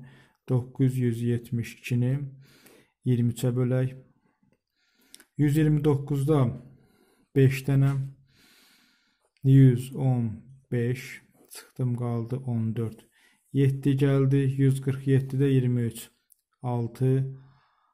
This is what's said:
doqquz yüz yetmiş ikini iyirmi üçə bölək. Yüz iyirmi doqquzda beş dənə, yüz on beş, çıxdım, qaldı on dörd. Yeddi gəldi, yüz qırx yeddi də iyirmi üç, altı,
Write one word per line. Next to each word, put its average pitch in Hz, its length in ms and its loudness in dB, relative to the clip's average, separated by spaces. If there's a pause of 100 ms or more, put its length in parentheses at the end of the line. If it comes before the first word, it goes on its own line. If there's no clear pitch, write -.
(480)
doqquz 127 500 -2
yüz 120 240 -2
yetmiş 120 560 -4
ikini 123 400 -2 (880)
iyirmi 120 280 2
üçə 127 240 -4
bölək. 127 380 -2 (1500)
Yüz 143 160 2
iyirmi 151 280 4
doqquzda 143 580 0 (920)
beş 135 340 4
dənə, 139 260 2 (1500)
yüz 135 520 6
on 127 320 -2 (440)
beş, 120 500 -6 (260)
çıxdım, - 480 -8
qaldı 117 400 -6
on 117 400 -4
dörd. 113 240 -8 (520)
Yeddi 139 520 0
gəldi, 139 400 2 (160)
yüz 135 240 2
qırx 135 220 -6
yeddi 135 340 0
də 139 80 2
iyirmi 123 400 0
üç, - 220 -12 (520)
altı, 120 500 -2 (800)